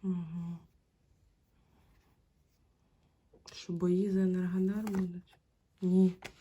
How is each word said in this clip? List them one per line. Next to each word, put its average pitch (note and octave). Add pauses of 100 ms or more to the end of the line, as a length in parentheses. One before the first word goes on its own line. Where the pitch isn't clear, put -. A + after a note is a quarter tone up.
Угу. E3+ (3000)
Що, -
бої F3+
за F#3+
Енергодар F#3
будуть? F3+ (460)
Ні. F#3 (260)